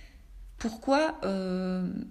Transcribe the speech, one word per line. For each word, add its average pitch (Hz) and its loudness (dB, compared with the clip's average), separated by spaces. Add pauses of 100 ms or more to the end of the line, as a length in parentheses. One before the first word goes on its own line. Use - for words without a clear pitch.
(560)
pourquoi, 269 2
euh, 185 0 (180)